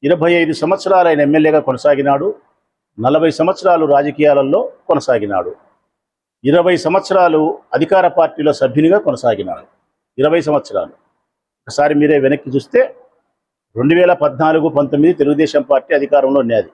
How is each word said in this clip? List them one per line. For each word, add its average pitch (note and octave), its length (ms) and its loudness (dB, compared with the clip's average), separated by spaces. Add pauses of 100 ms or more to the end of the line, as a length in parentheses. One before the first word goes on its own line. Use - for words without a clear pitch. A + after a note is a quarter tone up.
ఇరవై E3 380 0
ఐదు D#3 120 -2 (100)
సంవత్సరాలు F#3 480 0
ఆయన D3 160 0
ఎమ్మెల్యేగా D3+ 420 2
కొనసాగినాడు, C#3 580 0 (800)
నలభై D#3 240 2 (100)
సంవత్సరాలు F3 540 0
రాజకీయాలలో D3 680 2 (300)
కొనసాగినాడు, G2+ 640 -2 (960)
ఇరవై F3 260 2 (100)
సంవత్సరాలు F3 560 0 (340)
అధికార F3+ 300 0 (120)
పార్టీలో D#3 340 0 (100)
సభ్యునిగా D3+ 360 0 (100)
కొనసాగినాడు. G#2+ 580 -4 (560)
ఇరవై D#3 260 2
సంవత్సరాలు. G#2 460 -4 (680)
ఒకసారి D3 380 -2
మీరే D3+ 240 2
వెనక్కి C#3+ 300 -2
చూస్తే, A#3 260 -2 (960)
రెండు D3 200 2
వేల F3 140 4 (100)
పద్నాలుగు D#3 440 0 (100)
పంతొమ్మిది D3 420 0
తెలుగుదేశం D3 520 0
పార్టీ C3 280 -2
అధికారంలో C#3 460 0
ఉన్నది. A#2 280 -2